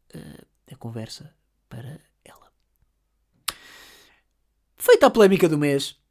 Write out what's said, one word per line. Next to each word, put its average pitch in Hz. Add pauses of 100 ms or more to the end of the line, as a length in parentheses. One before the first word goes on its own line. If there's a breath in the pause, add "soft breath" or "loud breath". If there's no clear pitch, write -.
(140)
eh, - (280)
a -
conversa 117 (340)
para 135 (260)
ela. - (2250 loud breath)
Feita 427
a -
polémica 190
do 156
mês. 143 (120)